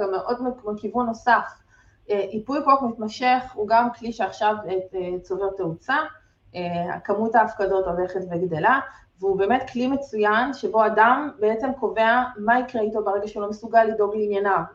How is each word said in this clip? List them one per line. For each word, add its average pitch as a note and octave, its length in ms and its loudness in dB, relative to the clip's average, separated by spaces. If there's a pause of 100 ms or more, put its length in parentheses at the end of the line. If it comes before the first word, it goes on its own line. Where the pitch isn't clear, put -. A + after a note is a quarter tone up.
גם G3 80 -2
מאוד F#3+ 320 -2
מכ-, B3+ 220 -6
מכיוון G#3+ 420 -4
נוסף. A3+ 380 2 (640)
אה, G3 220 0
ייפוי B3+ 320 -4
כוח C#4 180 4
מתמשך B3 600 0 (120)
הוא G#3 140 -4
גם A#3 200 4 (100)
כלי A3+ 140 -8
שעכשיו, G#3+ 420 -2 (140)
אה, F3+ 40 -4
אה, F#3 500 -4
צובר - 340 -4
תאוצה, F3+ 400 -4 (580)
אה, F3 500 -4
כמות A3 300 0
ההפקדות G3 520 2
הולכת F3+ 340 -2 (100)
וגדלה, F3 500 2 (400)
והוא F#3+ 180 0
באמת A#3+ 340 0
כלי B3 140 0
מצוין A#3+ 680 0
שבו G#3+ 320 2
אדם A#3+ 440 4 (100)
בעצם A3+ 300 2 (100)
קובע A3+ 420 2 (140)
מה A3+ 240 2
יקרה A#3+ 220 -4
איתו G#3+ 220 -2
ברגע G3+ 240 -2
שהוא G#3+ 140 -8
לא G#3 80 -4
מסוגל A3 340 4
לדאוג G#3 300 0
לענייניו, G3+ 460 0 (140)